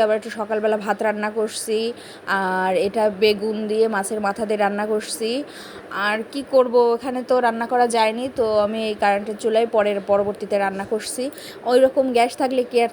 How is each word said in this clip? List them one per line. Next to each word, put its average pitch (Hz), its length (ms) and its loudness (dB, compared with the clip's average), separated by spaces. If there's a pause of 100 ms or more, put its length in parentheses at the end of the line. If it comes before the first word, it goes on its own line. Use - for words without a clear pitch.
আবার 214 160 4
একটু 214 140 -6
সকালবেলা 214 460 -2
ভাত 202 260 -2
রান্না 208 280 -2
করছি, 220 480 -4 (480)
আর 185 500 0
এটা 202 280 0 (160)
বেগুন 214 360 2 (120)
দিয়ে 220 200 2
মাছের 208 320 -2
মাথা 202 280 -2
দিয়ে 214 160 0
রান্না 202 220 0
করছি। 220 440 -4 (600)
আর 208 280 -2 (140)
কি 277 80 -6 (100)
করব, 247 240 4 (200)
এখানে 247 260 -4 (100)
তো 254 100 6
রান্না 233 260 0
করা 247 200 4
যায়নি, 226 380 0 (120)
তো 247 80 2 (140)
আমি 208 260 0
এই 214 100 -2
কারেন্টের 208 420 0
চুলায় 220 300 2
পরের, 208 400 2
পরবর্তীতে 202 520 0
রান্না 196 260 -2
করছি। 220 400 -4 (400)
ওই 247 160 4
রকম 262 320 4
গ্যাস 240 240 4
থাকলে 262 340 0
কি 247 120 -2
আর 226 100 2